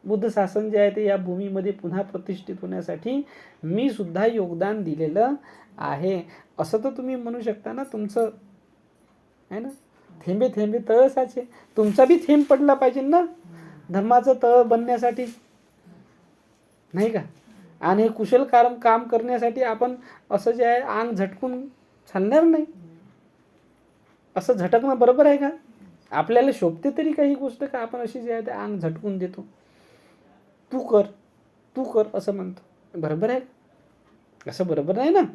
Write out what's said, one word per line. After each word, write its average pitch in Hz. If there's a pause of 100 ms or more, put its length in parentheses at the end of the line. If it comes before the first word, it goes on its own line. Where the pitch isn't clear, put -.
बुद्ध 208
शासन 208
जे 214
आहे 202
ते 214
या 196
भूमीमध्ये 190
पुन्हा 185
प्रतिष्ठित 185
होण्यासाठी 180 (420)
मी 208
सुद्धा 202
योगदान 202
दिलेलं 160 (440)
आहे, 165 (380)
असं 214
तर 277
तुम्ही 262
म्हणू 240
शकता 220
ना 262
तुमचं, 220 (1200)
है 196
ना? 254 (560)
"थेंबे 208
थेंबे 214 (120)
तळ 247
साचे", 254 (360)
तुमचा 214
बी 330 (100)
थेंब 294
पडला 277
पाहिजे 269
ना 302 (680)
धम्माचं 240 (100)
तळ 240
बनण्यासाठी, 240 (1700)
नाही 202
का? 214 (600)
आणि 196
कुशल 226
काम, 247
काम 233
करण्यासाठी 233
आपण 247 (360)
असं 202
जे 233
आहे 240
अंग 233
झटकून 247 (480)
चालणार 214
नाही, 320 (1700)
असं 190
झटकणं 233
बरोबर 247
आहे 285
का? 277 (640)
आपल्याला 233
शोभते 170
तरी 311
काही 285
गोष्ट 269
का 262
आपण 233
अशी 240
जे 233
आहे 226
ते 208
अंग 208
झटकून 165
देतो, 185 (1300)
"तू 262
कर, 214 (760)
तू 262
कर," 214
असं 202
म्हणतो, 185 (380)
बरोबर 160
आहे? 254 (1080)
असं 180
बरोबर 156
नाही 262
ना. 381 (120)